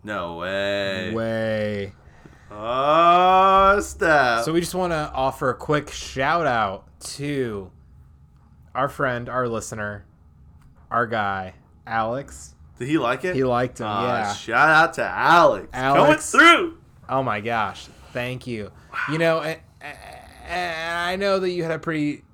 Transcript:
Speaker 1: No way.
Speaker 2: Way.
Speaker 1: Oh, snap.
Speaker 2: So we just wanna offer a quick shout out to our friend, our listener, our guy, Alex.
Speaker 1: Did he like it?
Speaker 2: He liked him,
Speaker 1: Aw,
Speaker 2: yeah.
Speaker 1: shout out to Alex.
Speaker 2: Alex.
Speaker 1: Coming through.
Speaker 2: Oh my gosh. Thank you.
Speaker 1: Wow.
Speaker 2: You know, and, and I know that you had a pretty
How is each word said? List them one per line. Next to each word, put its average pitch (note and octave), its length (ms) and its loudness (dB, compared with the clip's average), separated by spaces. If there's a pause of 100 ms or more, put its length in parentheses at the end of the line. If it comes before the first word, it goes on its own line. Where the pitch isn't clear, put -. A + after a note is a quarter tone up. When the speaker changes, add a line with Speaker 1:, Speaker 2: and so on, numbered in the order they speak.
Speaker 1:
No F#2 360 -8
way. G2 760 -4
Speaker 2:
Way. A2 760 -4 (580)
Speaker 1:
Oh, F3 1300 4
snap. C3+ 640 2
Speaker 2:
So D#3 80 -2
we E3+ 80 2
just E3+ 140 -6
wanna E3+ 400 -2
offer C3+ 360 -2
a A#2+ 40 -4
quick D3 360 -2
shout D#3 560 -2
out A2 380 0 (160)
to B2 720 -8 (1040)
our C3 140 -2
friend, B2 400 -4
our B2+ 200 -4
listener, G#2+ 560 -8 (880)
our A#2 160 0
guy, G2+ 480 -4 (320)
Alex. - 680 -6 (240)
Speaker 1:
Did B2 100 -8
he D#3 100 0
like C3 260 -2
it? F#3 120 -4
Speaker 2:
He C3 80 0
liked B2 360 -2
him, A#2 60 -6
Speaker 1:
Aw, G2+ 200 -2
Speaker 2:
yeah. A2 280 -2
Speaker 1:
shout A#2+ 360 2
out D#3+ 240 4
to B2 100 -4
Alex. A#2 680 4
Speaker 2:
Alex. C#3 600 2
Speaker 1:
Coming E4+ 240 8 (160)
through. - 60 -20 (300)
Speaker 2:
Oh C3 140 -2
my A2 180 -2
gosh. A2 460 -4 (260)
Thank B2 340 -8
you. G#2+ 260 -8 (200)
Speaker 1:
Wow. - 60 -8 (140)
Speaker 2:
You D#3+ 60 -4
know, E3 220 2
and, D#3 200 -8 (880)
and E3+ 500 -6
I F3 180 -2
know G3 220 0
that F#3 120 -2
you F3 120 -4
had D#3+ 100 -2
a D#3 60 -4
pretty D3+ 440 -4 (120)